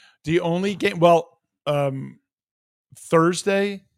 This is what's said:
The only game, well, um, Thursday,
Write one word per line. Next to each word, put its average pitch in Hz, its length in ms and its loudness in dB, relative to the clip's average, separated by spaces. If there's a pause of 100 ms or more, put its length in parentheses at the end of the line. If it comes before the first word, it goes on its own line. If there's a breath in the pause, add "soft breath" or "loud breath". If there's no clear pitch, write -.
(240 loud breath)
The 165 160 0
only 180 340 -2
game, 190 260 -4
well, - 380 4 (280)
um, 139 540 -4 (760)
Thursday, 196 880 0 (140)